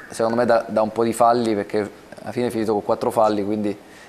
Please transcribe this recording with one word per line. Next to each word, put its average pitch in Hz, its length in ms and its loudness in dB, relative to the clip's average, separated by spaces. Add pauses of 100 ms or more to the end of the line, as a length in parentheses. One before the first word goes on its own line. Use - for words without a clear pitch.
secondo 113 280 -2
me 123 80 2
da, 113 220 2
da 110 140 0
un 110 100 0
po' 117 120 0
di 113 100 0
falli, 117 420 2
perché 101 340 -2 (320)
alla 104 100 -12
fine 123 160 -2
è - 20 0
finito 110 240 -2
con 104 100 0
quattro 117 280 0
falli, 107 340 2
quindi 104 320 -2 (320)